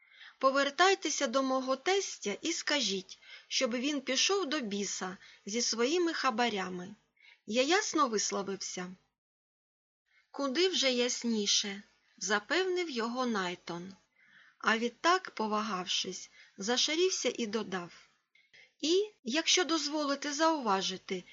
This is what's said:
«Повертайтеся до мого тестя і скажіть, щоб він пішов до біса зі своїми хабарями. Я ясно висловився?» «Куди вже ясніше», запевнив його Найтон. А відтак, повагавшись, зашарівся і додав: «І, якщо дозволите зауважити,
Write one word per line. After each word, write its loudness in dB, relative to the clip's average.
«Повертайтеся 4
до 2
мого 0
тестя -2
і -2
скажіть, -2
щоб 0
він -2
пішов 0
до -2
біса -4
зі -2
своїми 0
хабарями. -2
Я 2
ясно 2
висловився?» -4
«Куди 0
вже 2
ясніше», 0
запевнив 0
його -2
Найтон. -4
А 2
відтак, 2
повагавшись, -4
зашарівся 2
і -4
додав: -6
«І, 4
якщо 2
дозволите -2
зауважити, 0